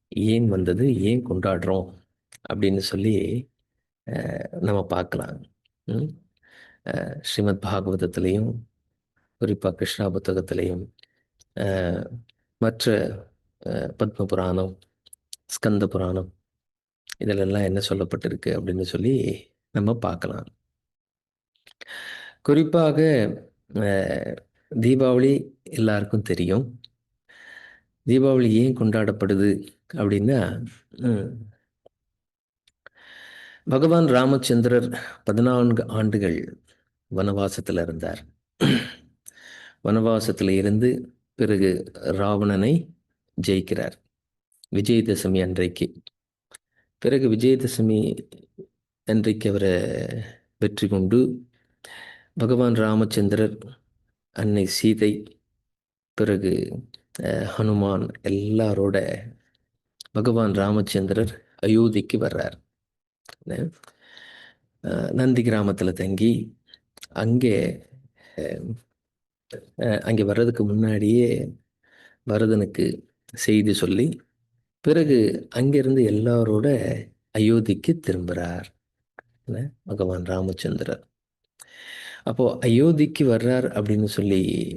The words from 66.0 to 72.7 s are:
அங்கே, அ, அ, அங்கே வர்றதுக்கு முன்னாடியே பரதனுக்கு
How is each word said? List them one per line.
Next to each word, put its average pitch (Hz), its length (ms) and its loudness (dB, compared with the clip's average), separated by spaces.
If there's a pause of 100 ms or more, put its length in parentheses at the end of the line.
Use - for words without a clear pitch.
அங்கே, 113 800 0 (520)
அ, - 240 -8 (1200)
அ, 110 160 0
அங்கே 107 260 0
வர்றதுக்கு 113 400 0
முன்னாடியே 107 880 2 (800)
பரதனுக்கு 107 720 0 (320)